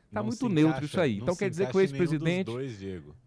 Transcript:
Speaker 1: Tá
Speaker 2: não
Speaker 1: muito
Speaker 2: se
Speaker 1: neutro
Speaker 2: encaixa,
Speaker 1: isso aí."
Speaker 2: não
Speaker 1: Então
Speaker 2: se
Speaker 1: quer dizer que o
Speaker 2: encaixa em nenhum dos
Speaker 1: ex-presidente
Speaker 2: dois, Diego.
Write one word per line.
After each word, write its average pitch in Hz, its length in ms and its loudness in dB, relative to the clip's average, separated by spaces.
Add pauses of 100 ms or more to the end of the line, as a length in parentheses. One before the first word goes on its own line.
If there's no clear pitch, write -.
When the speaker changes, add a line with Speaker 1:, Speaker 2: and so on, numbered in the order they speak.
(120)
Speaker 1:
Tá 208 100 -4
Speaker 2:
não 220 80 -2
Speaker 1:
muito 247 180 -2
Speaker 2:
se 214 40 0
Speaker 1:
neutro 156 200 6
Speaker 2:
encaixa, 139 140 -2
Speaker 1:
isso 185 160 -2
aí." 127 160 2
Speaker 2:
não 104 60 -6
Speaker 1:
Então 170 120 0
Speaker 2:
se - 40 -8
Speaker 1:
quer 196 100 0
dizer 180 200 -2
que 151 80 2
o 190 40 6
Speaker 2:
encaixa 143 140 2
em - 20 -6
nenhum 180 60 4
dos 160 160 2
Speaker 1:
ex-presidente 175 260 0
Speaker 2:
dois, 120 340 -6
Diego. 87 360 -10 (120)